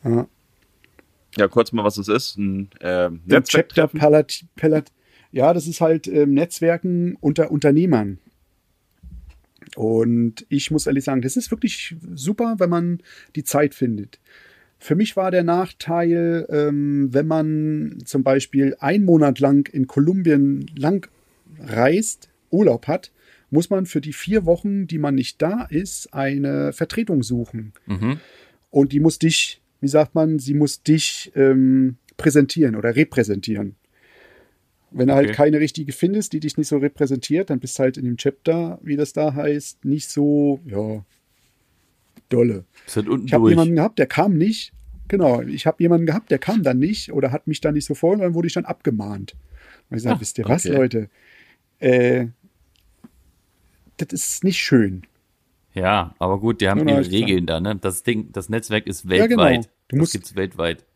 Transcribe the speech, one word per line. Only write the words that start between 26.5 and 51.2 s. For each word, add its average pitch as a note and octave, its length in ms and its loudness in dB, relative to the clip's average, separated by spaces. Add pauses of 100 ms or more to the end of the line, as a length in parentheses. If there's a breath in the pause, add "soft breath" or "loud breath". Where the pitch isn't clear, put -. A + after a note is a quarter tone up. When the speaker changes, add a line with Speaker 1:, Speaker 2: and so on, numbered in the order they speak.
Speaker 1:
Vertretung E3+ 500 -2
suchen. A2+ 500 -6 (140)
Speaker 3:
Mhm. A2 340 -4 (500 loud breath)
Speaker 1:
Und C#3 220 2
die C#3+ 80 2
muss D#3 180 2
dich, - 420 -2 (200)
wie C#3 80 -2
sagt D3+ 260 2
man, D#3+ 240 0
sie C3+ 160 -4
muss D3 280 0
dich, - 520 0
ähm, C3 640 4 (200)
präsentieren C#3+ 580 2
oder A2+ 220 -2
repräsentieren. G#2 760 -2 (1160 soft breath)
Wenn B2+ 180 0
du C#3 60 4
halt C#3 140 4
Speaker 3:
Okay. G#2+ 80 -4
Speaker 1:
keine D3 240 4
richtige D3 320 -4
findest, G3 400 -2
die D#3 80 -4
dich D3+ 160 -6
nicht D3+ 120 -2
so D3 100 0
repräsentiert, C#3+ 720 -2
dann C3 100 -2
bist - 180 -12
du C#3 40 0
halt C3 160 0
in C3 80 -6
dem A#2+ 100 -6
Chapter, E3 680 -2
wie D3 140 -4
das D3 160 -2
da D3+ 220 -2
heißt, D3 500 -6
nicht C#3+ 240 -2
so, D3 560 2
ja, G#2+ 400 -6 (1300)
dolle. A#2+ 340 2 (220 soft breath)
Speaker 3:
Bist - 100 -6
halt G#2+ 120 -2
unten B2+ 180 -2
Speaker 1:
Ich C3 80 -2
hab D3+ 80 6
Speaker 3:
durch. A2 100 8
Speaker 1:
jemanden E3 240 4
gehabt, F3+ 220 0
der C#3+ 80 4
kam F3+ 320 2
nicht. G#3+ 340 0 (360)
Genau, C#3 340 2
ich C#3 240 -6
hab - 160 0
jemanden E3+ 240 4
gehabt, D#3+ 240 -2
der C#3 80 2
kam G#3 240 -2
dann B2+ 160 2
nicht F3+ 340 -2
oder C3+ 200 -2
hat - 140 -6
mich D#3 140 -4
dann D3+ 140 -2
nicht D3 100 -2
so D3 100 -6
vor, E3+ 200 0
und G#3+ 60 -2
dann F3+ 120 0
wurde E3 160 -2
ich - 60 -8
dann F3 100 -4
abgemahnt. G#2 720 -6 (540 soft breath)
Und A#2+ 80 -8
ich A2 60 -8
sag, A#2+ 120 0
Speaker 3:
Ah, B2 40 -6
Speaker 1:
„Wisst - 180 -10
ihr A2 100 -4
was, D3 160 0
Speaker 2:
okay. - 100 -2
Speaker 1:
Leute? A#2 360 0 (720 soft breath)